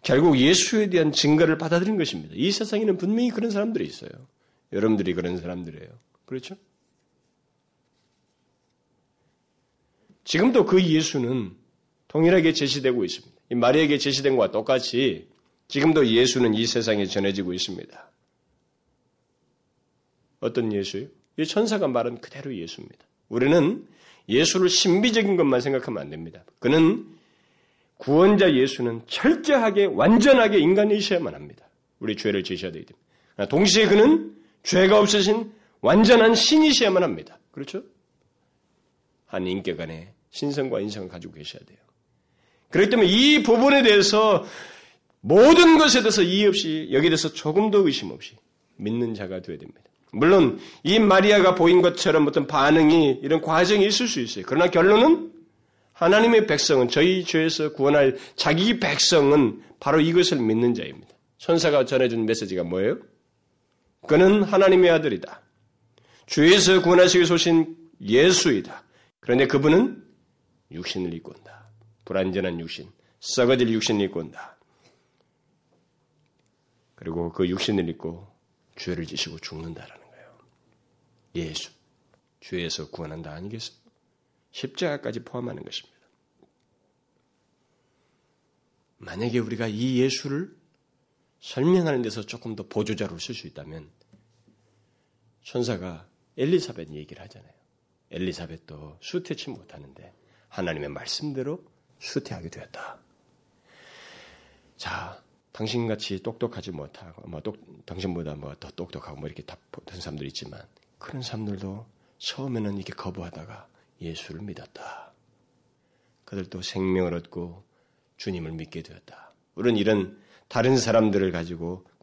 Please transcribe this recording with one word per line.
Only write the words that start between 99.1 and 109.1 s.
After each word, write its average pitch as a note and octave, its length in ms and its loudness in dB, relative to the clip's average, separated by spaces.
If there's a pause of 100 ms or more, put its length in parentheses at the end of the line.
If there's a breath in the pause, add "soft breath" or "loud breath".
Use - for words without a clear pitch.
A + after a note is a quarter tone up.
못하는데 C#2 640 -20 (360)
하나님의 D#2 400 -10
말씀대로 C#3 760 -12 (360)
수태하게 F2 500 -12
되었다." - 480 -20 (1800 soft breath)
자, - 460 -14 (300)
당신같이 A2 680 -8
똑똑하지 A2 500 -10
못하고, D#2+ 560 -20
뭐, D#2 120 -16
똑-, D2+ 460 -18
당신보다 E2+ 480 -12
뭐 C#2+ 240 -16
더 - 120 -20
똑똑하고 D2 480 -18